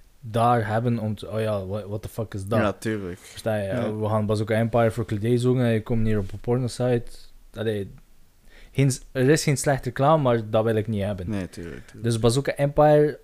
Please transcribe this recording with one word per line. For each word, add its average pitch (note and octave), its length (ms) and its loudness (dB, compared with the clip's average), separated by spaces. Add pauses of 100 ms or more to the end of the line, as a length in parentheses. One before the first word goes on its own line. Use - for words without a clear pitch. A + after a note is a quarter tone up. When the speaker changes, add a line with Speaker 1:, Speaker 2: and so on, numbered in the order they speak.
(200)
Speaker 1:
daar A#2 460 2
hebben A#2 320 0
om G#2+ 160 -4
te, - 160 -14
"Oh G#2+ 100 -4
ja, G#2+ 260 -2
wha-, G2 200 -6
what G#2 160 -8
the - 60 -10
fuck - 260 -10
is G2 120 -8
dat?" A2 140 0
Speaker 2:
Ja, G#2 120 2
tuurlijk. G2 460 -6
Speaker 1:
Versta - 380 -6
je? G#2 100 -2
Speaker 2:
Ja. A2 300 -4
Speaker 1:
"We G#2+ 120 -2
gaan G#2+ 180 0
Bazooka G#2+ 280 0
Empire A2+ 360 2
voor A2+ 140 -4
kledij A2+ 320 0
zoeken B2 280 2
en A#2+ 80 2
je A2 100 0
komt A2+ 240 0
hier G#2+ 120 2
op G2 140 -4
een - 80 -10
pornosite." B2 680 -2 (440)
Allee, G#2+ 360 -4 (840)
geen C#3 180 4
s-, B2+ 100 -4 (120)
er C3 160 2
is D3+ 140 6
geen C#3+ 140 2
slechte C3 320 0
reclame, C#3+ 340 4
maar A#2 280 2
dat A2 140 2
wil A2+ 100 2
ik G#2+ 120 0
niet G#2 160 -2
hebben. F#2+ 280 -4
Speaker 2:
Nee, G2 180 -4
tuurlijk, D#2+ 380 -14
tuurlijk. G#2+ 180 -18
Speaker 1:
Dus A#2 140 0
Bazooka A#2+ 380 2
Empire D3+ 680 4